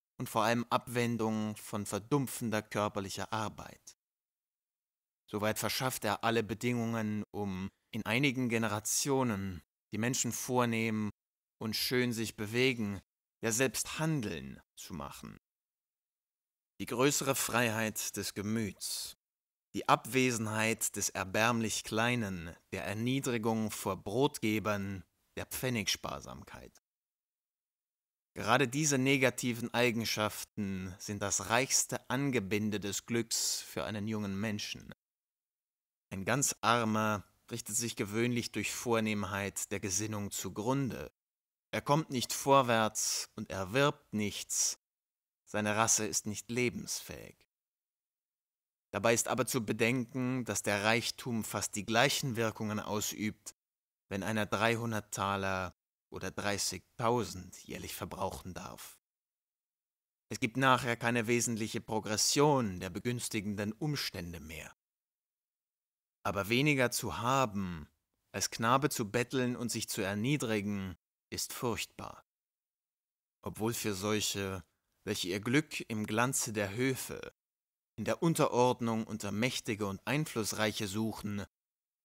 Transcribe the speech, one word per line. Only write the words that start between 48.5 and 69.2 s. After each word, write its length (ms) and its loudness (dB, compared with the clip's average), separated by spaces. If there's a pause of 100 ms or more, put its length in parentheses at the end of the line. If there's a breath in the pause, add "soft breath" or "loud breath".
Dabei 200 4
ist 140 2
aber 180 2
zu 200 0
bedenken, 800 0
dass 180 -2
der 220 2
Reichtum 580 0
fast 320 -4
die 100 -4
gleichen 520 4
Wirkungen 420 -2
ausübt, 760 -4 (560)
wenn 140 -4
einer 220 0
dreihundert 680 0
Taler 640 -2 (340)
oder 220 -6
dreißigtausend 1300 -2
jährlich 280 -10
verbrauchen 600 -8
darf. 440 -14 (1300)
Es 100 -6
gibt 160 -2
nachher 400 6
keine 320 0
wesentliche 540 0
Progression 960 2
der 100 -4
begünstigenden 840 -4
Umstände 640 -4
mehr. 340 -12 (1500)
Aber 260 -2
weniger 420 4
zu 280 -4
haben, 680 0 (440)
als 160 -2
Knabe 400 4
zu 220 -4
betteln 440 0